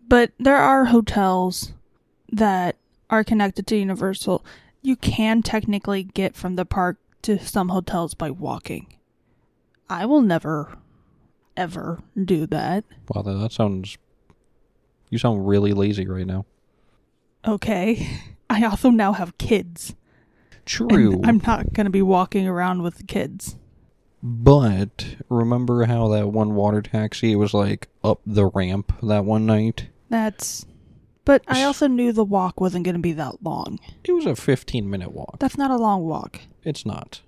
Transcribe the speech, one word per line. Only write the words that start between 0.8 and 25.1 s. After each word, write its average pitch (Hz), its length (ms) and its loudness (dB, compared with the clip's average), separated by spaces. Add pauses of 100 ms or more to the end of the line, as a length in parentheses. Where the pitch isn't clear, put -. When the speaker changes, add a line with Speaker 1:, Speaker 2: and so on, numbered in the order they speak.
Speaker 1:
hotels 190 880 0 (580)
that 196 460 0 (340)
are 220 120 2
connected 202 440 0
to 226 100 -2
Universal. 190 640 -2 (380)
You 262 140 0
can 220 460 0
technically 202 640 -4
get 190 320 -4
from 185 200 -8
the 180 100 -4
park 180 320 -2 (260)
to 202 160 0
some 185 300 -4
hotels 180 440 -4
by 156 180 -8
walking. 131 560 -10 (1000)
I 180 160 -6
will 285 160 6
never, 160 560 0 (800)
ever 170 420 -8 (240)
do 175 240 0
that. 180 380 -4 (280)
Speaker 2:
Wow, 101 100 -4
that, 98 100 -4
that 104 180 -4
sounds, 98 460 -2 (1120)
you 117 80 -4
sound 107 300 0
really 101 260 2
lazy 101 340 -2
right 92 200 -6
now. 95 180 -6 (1040)
Speaker 1:
Okay. 208 600 -2 (280)
<laughs> - 140 -20
I 220 160 2
also 214 240 2
now 214 240 4
have 185 240 -8
kids. 180 580 -4 (720)
Speaker 2:
True. 214 480 4
Speaker 1:
And 185 120 0
I'm 226 200 6
not 214 280 -2
gonna 202 160 0
be 190 140 2
walking 190 440 2
around 180 360 -2
with 170 240 -8
kids. - 500 -8 (640)
Speaker 2:
But 117 960 4 (140)